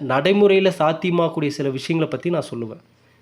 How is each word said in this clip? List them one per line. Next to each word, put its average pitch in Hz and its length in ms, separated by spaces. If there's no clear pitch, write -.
நடைமுறையில 190 720
சாத்தியமாகக்கூடிய 165 680
சில 139 220
விஷயங்களை 151 480
பத்தி 170 120
நான் 165 260
சொல்லுவேன். 113 240